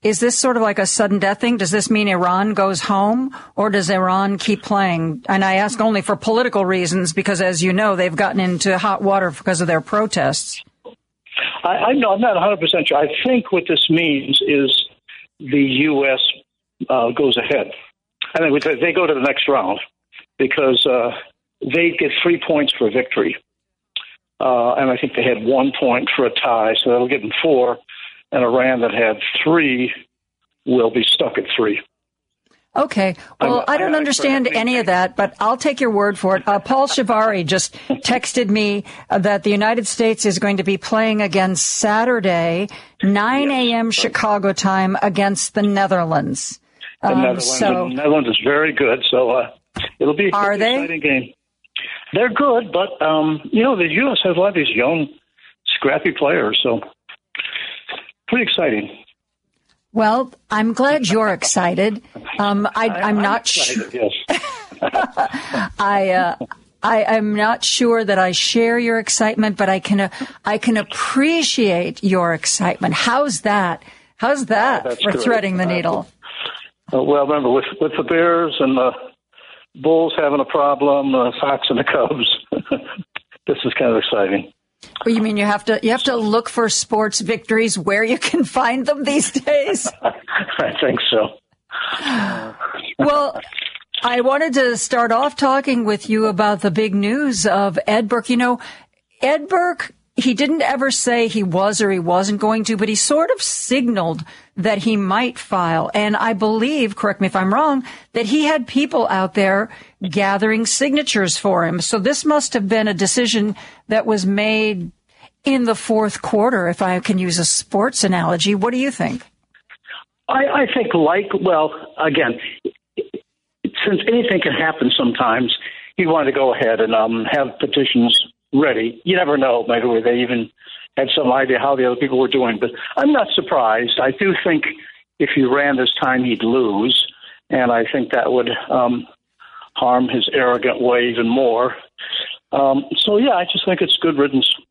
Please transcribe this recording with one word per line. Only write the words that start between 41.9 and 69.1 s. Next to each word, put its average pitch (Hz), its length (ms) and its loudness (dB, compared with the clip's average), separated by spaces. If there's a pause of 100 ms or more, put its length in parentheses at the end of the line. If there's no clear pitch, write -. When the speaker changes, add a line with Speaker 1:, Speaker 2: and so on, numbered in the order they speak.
Speaker 1:
nine 220 480 2
A 254 240 0
M 226 140 0
Speaker 2:
Yes. 214 80 -2
Speaker 1:
Chicago 202 580 0
time 190 480 0
against 196 540 -2
the 208 80 0
Netherlands. 175 960 0 (420)
Speaker 2:
The - 80 0
Speaker 1:
Um, - 120 2
Speaker 2:
Netherlands, - 360 0
Speaker 1:
so 180 320 0
Speaker 2:
the 127 60 -6
Netherlands 143 340 2
is 104 140 0
very 147 300 2
good, 131 360 0
so, 127 220 2
uh, 123 200 0 (480)
it'll 147 160 2
be 190 160 0
Speaker 1:
Are 202 200 0
Speaker 2:
an 202 80 -2
Speaker 1:
they? 247 240 0
Speaker 2:
exciting 165 160 -6
game. 135 340 -2 (800)
They're 220 200 2
good, 240 380 2
but, 185 340 -2
um, 156 360 0 (100)
you 214 100 2
know, 254 140 2
the 180 120 0
U 226 240 0
S 214 120 -2
has 185 120 2
a 170 40 0
lot 190 80 4
of 196 80 -2
these 147 140 0
young, 139 400 0 (640)
scrappy 147 360 0
players, 110 520 0
so 123 160 0 (1500)
pretty 240 160 0
exciting. 113 600 -2 (880)
Speaker 1:
Well, 226 400 0 (160)
I'm 220 240 0
glad 269 340 2
you're 214 260 2
excited. 185 680 0 (380)
Um, 202 360 0
I, 226 120 0
Speaker 2:
I, 180 140 -4
Speaker 1:
I'm 214 160 0
Speaker 2:
I'm 202 40 0
Speaker 1:
not 202 260 0
su- - 360 -2
Speaker 2:
excited, - 280 -2 (180)
yes. - 100 0 (420)
Speaker 1:
<laughs> - 1000 -4
I, 202 320 0
uh, 180 240 0 (460)
I, 220 220 2
I'm 214 320 0
not 214 280 0
sure 233 400 2
that 196 140 0
I 185 140 2
share 233 480 0
your 226 200 0
excitement, 214 580 0